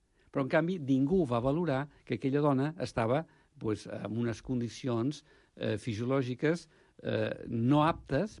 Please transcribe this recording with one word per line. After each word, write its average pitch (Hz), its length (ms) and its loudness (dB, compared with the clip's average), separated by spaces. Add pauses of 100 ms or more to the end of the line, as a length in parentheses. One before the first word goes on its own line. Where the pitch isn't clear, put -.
(320)
Però, 143 100 -2
en 131 60 -2
canvi, 170 300 2
ningú 139 480 4
va 120 140 2
valorar 143 480 0 (160)
que - 100 -4
aquella 139 260 0
dona 147 400 2
estava, 127 460 0 (320)
pues, 110 280 -4
en 107 320 -6
unes 117 240 -2
condicions, 120 840 -4 (320)
eh, 110 220 -2
fisiològiques, 127 880 -2 (340)
eh, 113 460 -4
no 123 360 4
aptes 160 560 -2